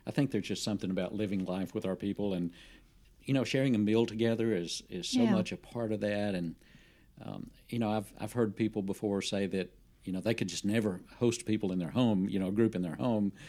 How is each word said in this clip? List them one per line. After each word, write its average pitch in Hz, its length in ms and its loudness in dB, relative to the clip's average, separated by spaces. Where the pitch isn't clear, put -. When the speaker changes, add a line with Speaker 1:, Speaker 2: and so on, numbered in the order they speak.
Speaker 1:
I - 60 -8
think 143 200 2
there's 101 160 -2
just 101 160 -4
something 101 280 -2
about 92 240 -2
living 101 300 0
life 90 280 -4
with 107 120 -4
our 95 100 -2
people 101 400 -2
and, 87 160 -2
you 135 80 0
know, 131 120 2
sharing 135 280 2
a 110 40 4
meal 107 280 4
together 113 480 2
is, 87 360 -4
is - 180 -6
so 254 160 2
Speaker 2:
Yeah. 226 80 6
Speaker 1:
much 185 220 2
a 90 40 -8
part 113 360 -4
of 104 80 -2
that. 104 340 0
And, 85 200 -4
um, 50 260 -10
you 117 100 -4
know, 110 100 0
I've, 107 300 -2
I've 104 140 -8
heard 113 200 2
people 107 280 0
before 98 400 -2
say 98 260 -2
that, 92 240 -4
you 92 80 -6
know, 92 80 -4
they 107 140 0
could 95 160 -4
just - 160 -6
never 104 340 2
host 120 260 2
people 104 260 0
in 92 80 0
their 82 120 -2
home, 107 360 4
you 101 100 0
know, 95 120 0
a - 20 -2
group 110 240 4
in 92 60 0
their 85 140 -4
home, 107 360 2